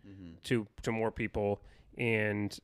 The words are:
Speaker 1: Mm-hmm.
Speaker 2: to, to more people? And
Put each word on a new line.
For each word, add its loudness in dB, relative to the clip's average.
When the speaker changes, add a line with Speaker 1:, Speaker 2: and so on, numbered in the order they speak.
Speaker 1:
Mm-hmm. -16
Speaker 2:
to, 2
to 0
more 2
people? 0
And 2